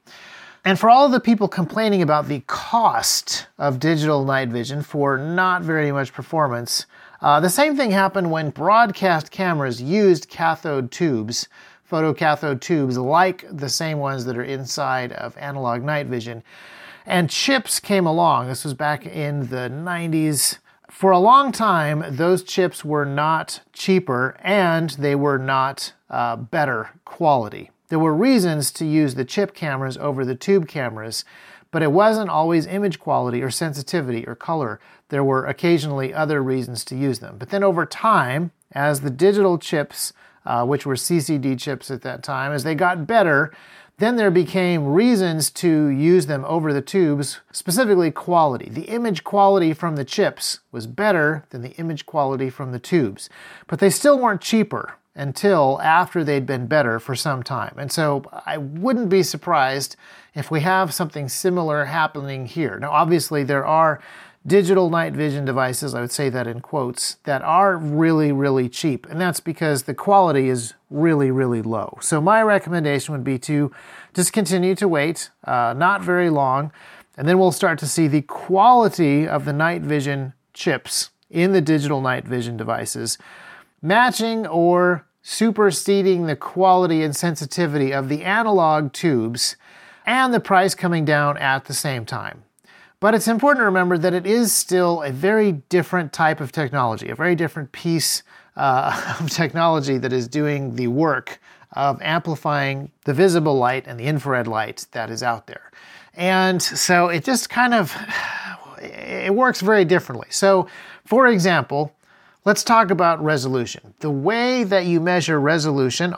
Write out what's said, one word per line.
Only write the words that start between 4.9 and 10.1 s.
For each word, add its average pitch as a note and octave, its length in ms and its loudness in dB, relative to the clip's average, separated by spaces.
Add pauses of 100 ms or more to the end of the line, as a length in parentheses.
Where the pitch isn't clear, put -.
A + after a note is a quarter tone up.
not F3+ 440 -2
very D#3 300 0
much C#3 200 -4
performance, B2+ 760 -4 (340)
uh, D3 180 4
the F3 120 2
same C#4+ 260 2
thing B3 140 0
happened F#3+ 400 2
when D#3 180 -2
broadcast F#3+ 840 2
cameras C#3+ 480 -2
used F3+ 480 2